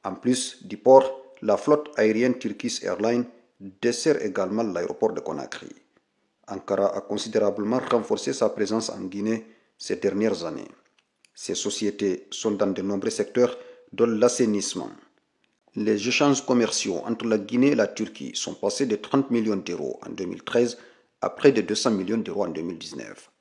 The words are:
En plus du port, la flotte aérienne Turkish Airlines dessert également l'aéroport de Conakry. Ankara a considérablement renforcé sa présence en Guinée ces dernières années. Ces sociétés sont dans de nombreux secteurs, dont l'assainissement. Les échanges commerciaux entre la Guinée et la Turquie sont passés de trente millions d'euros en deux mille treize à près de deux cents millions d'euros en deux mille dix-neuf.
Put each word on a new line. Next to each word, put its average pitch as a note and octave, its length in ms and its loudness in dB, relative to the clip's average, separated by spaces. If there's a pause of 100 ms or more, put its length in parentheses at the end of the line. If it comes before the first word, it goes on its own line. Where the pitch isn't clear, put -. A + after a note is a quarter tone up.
En F#2+ 100 -6
plus - 500 -2
du G2 120 -10
port, C3+ 440 8 (220)
la G#2 140 4
flotte D3+ 400 2
aérienne A2 420 2
Turkish - 460 -6
Airlines A2 400 0 (560)
dessert A#2+ 440 2
également G2+ 380 -2
l'aéroport F#2+ 500 -2
de - 80 -6
Conakry. - 540 -10 (720)
Ankara G2 500 0
a G2 40 -4
considérablement G#2+ 800 0 (100)
renforcé A#2+ 420 0
sa A2 180 2
présence A2 400 -2
en G2 120 -12
Guinée G#2 440 -4 (300)
ces - 200 -6
dernières G2+ 480 0
années. D2 260 -8 (640)
Ces - 220 -6
sociétés G2+ 760 -2
sont - 220 -2
dans G2+ 160 2
de F#2+ 140 -2
nombreux G2+ 280 -2
secteurs, A#2+ 480 0 (340)
dont A2 140 4
l'assainissement. G#2+ 840 0 (840)
Les G#2+ 320 0
échanges C3+ 400 2
commerciaux A2 580 0
entre A#2 220 -4
la A2 120 2
Guinée A#2+ 340 2
et - 20 2
la A2 140 4
Turquie - 480 -8
sont - 180 -6
passés G#2 320 -2
de G#2+ 80 0
trente C3+ 380 0
millions A2 240 0
d'euros D#2+ 500 -6
en - 40 -12
deux F2+ 160 -8
mille F2+ 180 -10
treize A#2+ 340 0 (420)
à - 100 -2
près - 200 6
de A2+ 120 2
deux G#2+ 120 -2
cents A#2+ 160 0
millions G#2 280 0
d'euros G2 260 -2
en E2 40 -2
deux D#2+ 140 -6
mille E2+ 160 -8
dix-neuf. - 640 -16